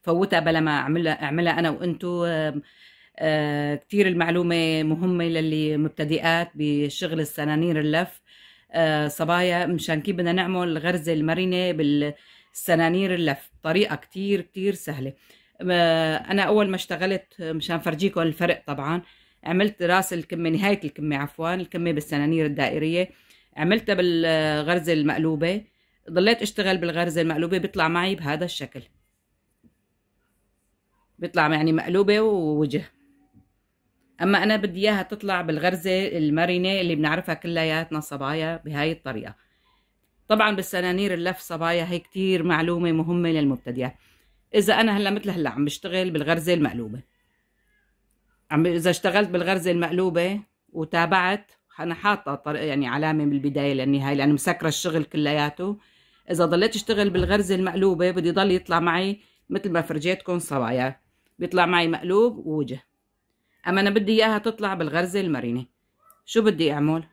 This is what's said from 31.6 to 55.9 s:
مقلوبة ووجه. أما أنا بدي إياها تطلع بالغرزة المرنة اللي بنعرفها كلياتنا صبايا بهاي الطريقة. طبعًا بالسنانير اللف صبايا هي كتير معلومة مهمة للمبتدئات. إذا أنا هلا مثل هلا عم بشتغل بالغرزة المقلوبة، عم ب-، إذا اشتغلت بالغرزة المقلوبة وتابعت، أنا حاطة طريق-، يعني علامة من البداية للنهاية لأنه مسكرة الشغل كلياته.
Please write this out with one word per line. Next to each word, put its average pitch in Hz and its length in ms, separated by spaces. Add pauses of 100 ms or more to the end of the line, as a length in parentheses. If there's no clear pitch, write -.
مقلوبة 196 480
ووجه. 156 600 (1400)
أما 190 200
أنا 214 140
بدي 190 240
إياها 202 220
تطلع 196 400
بالغرزة 180 760
المرنة 180 640
اللي 170 140
بنعرفها 156 400
كلياتنا 160 640
صبايا 151 640
بهاي 151 280
الطريقة. 113 420 (920)
طبعًا 214 280
بالسنانير 185 580
اللف 175 240
صبايا 165 460
هي 175 140
كتير 185 440
معلومة 170 500
مهمة 165 360
للمبتدئات. 131 680 (600)
إذا 208 260
أنا 214 160
هلا 196 140
مثل 202 200
هلا 160 200
عم 139 140
بشتغل 180 460
بالغرزة 160 440
المقلوبة، 120 460 (1500)
عم 151 120
ب-، 170 40
إذا 175 240
اشتغلت 190 380
بالغرزة 180 420
المقلوبة 175 720 (320)
وتابعت، 175 800 (280)
أنا 170 140
حاطة 196 400
طريق-، 147 280
يعني 139 240
علامة 151 380
من 147 80
البداية 143 420
للنهاية 139 400
لأنه 139 180
مسكرة 165 360
الشغل 160 360
كلياته. 151 760 (520)